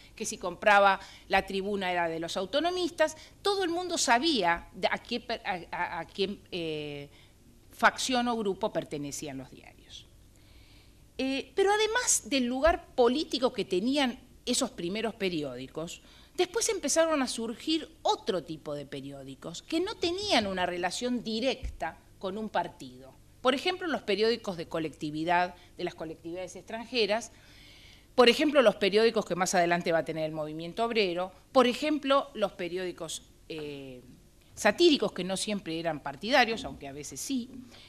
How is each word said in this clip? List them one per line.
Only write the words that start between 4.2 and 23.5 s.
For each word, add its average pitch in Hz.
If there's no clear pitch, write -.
de 185
a 196
qué 240
per-, -
a, 185
a, 170
a 160
qué, 196
eh, 151
facción 240
o 240
grupo 208
pertenecían 147
los 131
diarios. -
Eh, 262
pero 392
además 440
del 262
lugar 269
político 254
que 196
tenían 247
esos -
primeros 202
periódicos, 151
después 359
empezaron 320
a 247
surgir 247
otro 208
tipo 156
de 147
periódicos 139
que 330
no 415
tenían 349
una 185
relación 180
directa 220
con 190
un 214
partido. 131
Por 254